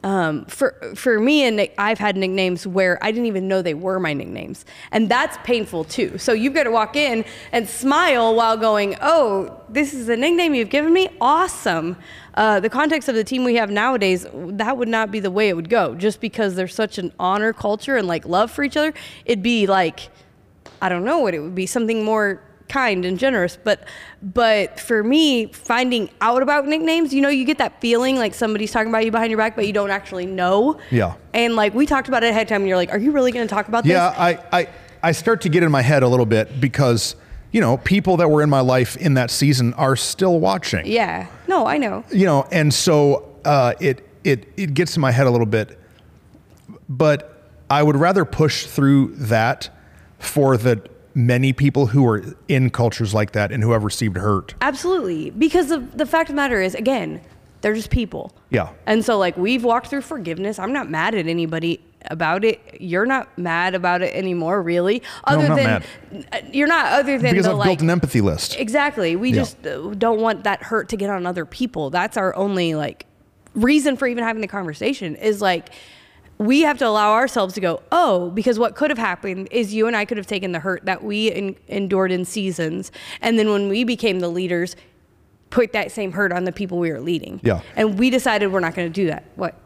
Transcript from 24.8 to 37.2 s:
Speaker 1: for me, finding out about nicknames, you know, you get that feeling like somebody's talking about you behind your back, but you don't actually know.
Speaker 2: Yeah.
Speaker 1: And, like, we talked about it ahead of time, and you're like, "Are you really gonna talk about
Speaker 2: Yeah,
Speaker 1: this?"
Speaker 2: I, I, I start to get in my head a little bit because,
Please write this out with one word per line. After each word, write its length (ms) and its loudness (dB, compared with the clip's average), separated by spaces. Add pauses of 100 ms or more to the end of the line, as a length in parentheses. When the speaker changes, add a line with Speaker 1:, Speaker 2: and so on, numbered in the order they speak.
Speaker 1:
for 220 0
me, 440 2
finding 640 -2 (100)
out 220 2
about 240 0
nicknames, 480 0
you 80 4
know, 80 4
you 160 0
get 120 0
that 220 -2
feeling 360 2
like 180 -2
somebody's 380 -2
talking 180 0
about 160 2
you 40 -2
behind 200 0
your 80 0
back, 180 0
but 100 -2
you 60 -4
don't 180 0
actually 360 -6
know. 500 2 (140)
Speaker 2:
Yeah. 240 0 (180)
Speaker 1:
And, 240 0
like, 180 2
we 120 2
talked 220 0
about 160 0
it 80 4
ahead 100 2
of 60 -4
time, 140 0
and 60 0
you're 80 2
like, 160 0
"Are 60 -2
you 140 2
really 200 2
gonna 140 -2
talk 220 -2
about 180 0
Speaker 2:
Yeah, 240 4
Speaker 1:
this?" 80 -8
Speaker 2:
I, 200 2 (220)
I, 80 -4 (360)
I 80 4
start 300 0
to 60 0
get 140 4
in 80 4
my 100 4
head 220 4
a 60 4
little 180 4
bit 340 0
because, 540 2 (380)